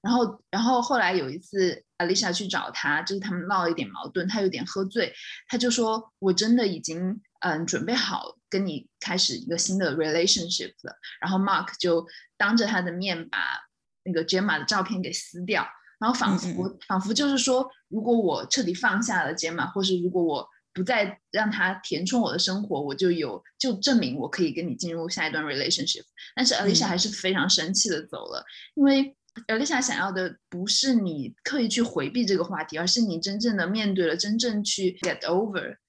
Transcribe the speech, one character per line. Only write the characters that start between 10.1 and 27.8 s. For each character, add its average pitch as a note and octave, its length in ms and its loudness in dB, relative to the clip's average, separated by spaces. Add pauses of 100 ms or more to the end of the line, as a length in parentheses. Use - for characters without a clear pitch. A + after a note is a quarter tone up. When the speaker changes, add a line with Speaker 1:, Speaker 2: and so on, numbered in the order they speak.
Speaker 1:
了。” - 160 -14 (240)
然 F#3 100 -2
后 F#3 60 2
Mark F#3+ 300 2 (100)
就 E3 260 2 (320)
当 G#3+ 220 4
着 A3 80 4
他 G3+ 160 0
的 F3 100 -2
面 F3 380 -4
把 - 80 -6 (680)
那 F#3+ 80 -4
个 E3 140 0
Gemma F#3 320 2
的 D3 80 -4
照 G3+ 160 2
片 F#3 220 -2
给 C3+ 100 -6
撕 - 320 -8
掉， F#3 220 0 (320)
然 A3+ 120 2
后 B3+ 80 0
仿 G#3 160 4
佛， F3+ 120 -2
Speaker 2:
嗯， F3 180 -2
嗯， - 0 -
嗯。 - 220 -8
Speaker 1:
仿 F#3+ 120 2
佛 G3+ 140 -2
就 C#4+ 160 2
是 C#4 80 2
说 B3+ 320 2 (180)
，“如 A3 140 -4
果 A#3 160 4
我 F3 300 2
彻 - 160 0
底 F3+ 100 0
放 G3+ 300 2
下 F#3 200 0
了 D3+ 120 -2
Gemma， E3 360 -4
或 G3 120 -2
是 F#3 180 2
如 F3+ 80 0
果 F3 140 2
我 D3 260 -2 (240)
不 F#3 80 -4
再 G#3 340 0 (140)
让 G#3+ 220 0
他 F#3+ 320 0
填 F3 200 -4
充 A#3+ 160 2
我 G3 120 0
的 D#3+ 80 -2
生 F#3+ 240 0
活， C#3+ 180 -2
我 C#3 140 -4
就 F3+ 160 2
有， D3 280 -2 (200)
就 B3 160 0
证 A#3 240 4
明 C3 180 0
我 B2+ 100 -4
可 - 140 -2
以 D#3 100 2
跟 E3+ 160 -4
你 C3 60 -4
进 E3+ 180 -6
入 E3 160 -6
下 E3 220 -2
一 - 20 -4
段 D#3 140 -2
relationship。” C#3+ 560 -2 (340)
但 B3 80 0
是 D#3+ 120 4
Alicia G3 320 4
还 F3+ 100 0
是 F#3 100 2
非 F#3+ 240 -2
常 F3 160 2
生 E3 240 2
气 G3 160 2